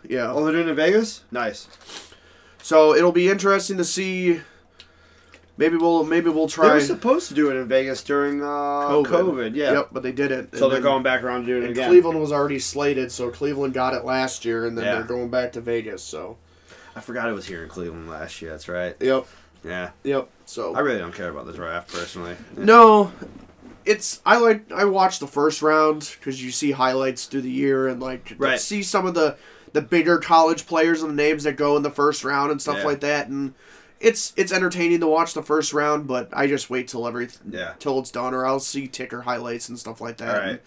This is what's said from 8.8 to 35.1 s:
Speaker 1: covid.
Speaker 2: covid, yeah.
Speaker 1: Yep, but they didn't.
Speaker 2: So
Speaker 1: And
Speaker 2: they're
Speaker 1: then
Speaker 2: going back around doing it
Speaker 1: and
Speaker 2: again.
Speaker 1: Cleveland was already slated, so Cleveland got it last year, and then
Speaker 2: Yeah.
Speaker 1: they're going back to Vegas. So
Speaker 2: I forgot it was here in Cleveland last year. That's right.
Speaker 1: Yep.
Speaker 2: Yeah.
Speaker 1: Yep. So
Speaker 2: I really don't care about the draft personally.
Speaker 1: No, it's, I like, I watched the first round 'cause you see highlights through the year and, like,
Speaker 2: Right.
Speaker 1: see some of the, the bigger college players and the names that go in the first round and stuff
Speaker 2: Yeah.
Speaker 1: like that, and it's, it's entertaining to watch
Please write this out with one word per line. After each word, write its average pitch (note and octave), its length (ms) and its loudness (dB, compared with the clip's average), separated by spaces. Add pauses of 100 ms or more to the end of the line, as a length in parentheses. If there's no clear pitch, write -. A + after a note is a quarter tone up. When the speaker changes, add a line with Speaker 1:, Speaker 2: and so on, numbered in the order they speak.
Speaker 1:
covid. D3 180 4
Speaker 2:
covid, C3+ 480 0
yeah. C#3+ 180 0
Speaker 1:
Yep, C#3+ 200 0
but B2+ 100 -6
they B2+ 100 -4
didn't. C3 440 -2
Speaker 2:
So B2+ 80 2
Speaker 1:
And C3 80 4
Speaker 2:
they're C3 80 0
Speaker 1:
then - 20 -4
Speaker 2:
going C3+ 200 2
back B2+ 200 0
around B2 240 -4
doing B2 160 0
it A#2+ 60 -4
Speaker 1:
and A#2+ 40 -6
Speaker 2:
again. B2+ 180 -2
Speaker 1:
Cleveland E3 300 6
was D3+ 120 -2
already C#3+ 260 0
slated, C3+ 540 -2
so A#2+ 180 -6
Cleveland C#3 420 -4
got C3 220 -2
it - 100 -6
last C3 400 -4
year, A2+ 220 -2
and A#2 100 -6
then A2 80 -4
Speaker 2:
Yeah. G2+ 120 0
Speaker 1:
they're A2 80 -6
going A#2+ 260 -6
back B2 220 -2
to A#2 80 -10
Vegas. A2+ 420 -6
So F2+ 360 -14 (580)
Speaker 2:
I A2+ 40 -16
forgot A#2 280 -6
it A2+ 40 -4
was F#2+ 140 -10
here F2 160 -12
in D#2+ 60 -14
Cleveland E2 420 -12
last D#2 320 -14
year. E2 80 -12
That's D#2 180 -14
right. F2 300 -6
Speaker 1:
Yep. C3 280 0 (360)
Speaker 2:
Yeah. F2+ 280 -8 (120)
Speaker 1:
Yep. C3+ 260 -4 (180)
So F#2 280 -8
Speaker 2:
I A#2+ 60 -2
really C3+ 180 -2
don't F2 160 -10
care F2+ 140 -8
about C#2+ 180 -12
the D#2 60 -16
draft E2+ 400 -10
personally. F2 420 -10 (220)
Speaker 1:
No, G#3+ 560 8 (720)
it's, - 420 -2
I G#3+ 120 6
like, A3 340 2
I F#3 140 0
watched F#3+ 340 2
the C#3+ 80 -8
first D3 340 0
round D#3 580 2
'cause C3 220 -8
you B2+ 80 -8
see C#3+ 220 -2
highlights C3 540 -2
through C#3 160 -6
the B2+ 80 -8
year C3+ 380 0
and, B2 140 -6
like, C3 360 -12
Speaker 2:
Right. C3 200 0
Speaker 1:
see G3+ 240 -4
some F#3 240 -2
of F3+ 80 -2
the, D#3 220 2 (360)
the D3 100 2
bigger E3+ 360 2
college E3 480 4
players E3 360 2
and D#3+ 100 -6
the D3 100 0
names D3+ 220 0
that C#3+ 120 -2
go D3 200 2
in D3 60 2
the C#3+ 80 -2
first D3 340 0
round C#3+ 260 0
and C#3+ 100 -2
stuff D3 180 -4
Speaker 2:
Yeah. - 60 -4
Speaker 1:
like C#3+ 160 -2
that, C#3+ 280 -2
and C#3 260 -8 (460)
it's, - 360 2
it's F#3 160 -2
entertaining F3 480 0
to E3+ 60 0
watch E3 260 2